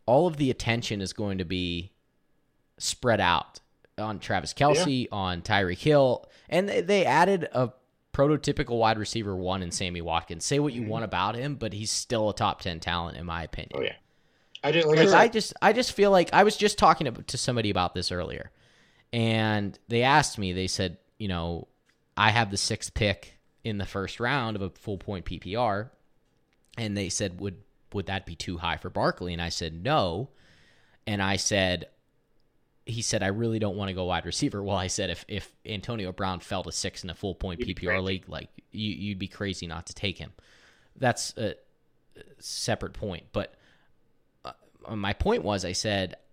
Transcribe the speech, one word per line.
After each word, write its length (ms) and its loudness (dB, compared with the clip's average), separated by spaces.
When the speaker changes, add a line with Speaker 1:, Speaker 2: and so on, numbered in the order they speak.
Speaker 1:
all 180 6
of 120 0
the 120 2
attention 520 -2
is 120 -4
going 240 -2
to 80 -2
be 460 -4
spread 420 0
out 380 2
on 180 -6
Travis 380 -4
Kelce, 480 4
Speaker 2:
Yeah. 80 -6
Speaker 1:
on 320 -4
Tyreek 340 2
Hill, 500 4
and 180 2
they, 140 0
they 240 2
added 460 4
a 180 0
prototypical 680 2
wide 180 4
receiver 380 -4
one 260 -2
in 80 -6
Sammy 320 -4
Watkins. 440 -4
Say 120 0
what 160 0
you 80 -6
Speaker 2:
Mm-hmm. 80 -4
Speaker 1:
want 160 -2
about 300 0
him, 200 -6
but 180 -6
he's 180 -6
still 400 0
a 20 -8
top 280 0
ten 180 -6
talent 380 -4
in 100 -10
my 160 -6
opinion. 320 -10
Speaker 2:
Oh, 60 -4
yeah. 120 -4
I 80 2
just, 160 4
like 100 6
I 60 8
Speaker 1:
'Cause 80 8
Speaker 2:
said 80 10
Speaker 1:
I 80 8
just, 340 -2
I 120 6
just 180 0
feel 180 4
like, 240 6
I 100 10
was 140 4
just 220 2
talking 340 6
to, 80 -12
to 160 -8
somebody 320 0
about 240 0
this 180 -2
earlier, 380 -6
and 640 2
they 120 2
asked 380 4
me, 140 -2
they 140 -2
said, 300 -2
you 80 -6
know, 400 -4
"I 140 6
have 180 4
the 80 -4
sixth 380 -4
pick 420 0
in 140 -4
the 80 -4
first 340 -6
round 360 -2
of 80 -6
a 80 -6
full 260 -8
point 280 -8
P 120 -6
P 180 -8
R," 360 -2
and 200 -4
they 100 -2
said, 320 -4
"Would, 220 -8
would 140 -4
that 180 -6
be 100 -12
too 220 -8
high 200 -2
for 120 -10
Barkley?" 420 -2
And 100 -4
I 80 -4
said, 340 -6
"No." 460 0
And 160 -2
I 160 2
said, 480 2
he 160 -6
said, 220 0
"I 40 0
really 320 0
don't 180 -2
wanna 160 -4
go 120 -2
wide 200 0
receiver." 360 -2
Well, 140 0
I 120 0
said, 240 -2
"If, 180 -8
if 240 -8
Antonio 460 -6
Brown 300 -4
fell 220 -6
to 100 -8
six 320 -6
in 40 -8
a 60 -10
full 200 -4
point 240 -6
Speaker 2:
You'd 80 -4
be 80 -4
Speaker 1:
P 60 -8
P 60 -4
R 60 2
Speaker 2:
crazy. 120 0
Speaker 1:
league, 220 -4
like, 220 -12
you, 180 -6
you'd 300 -6
be 80 -6
crazy 400 -6
not 180 -10
to 80 -16
take 240 -6
him." 140 -14
That's 400 0
a 180 -4
separate 540 -6
point. 380 -8
But, 220 -4
uh, 520 -14
my 180 -2
point 300 0
was, 200 -2
I 80 -4
said, 440 -2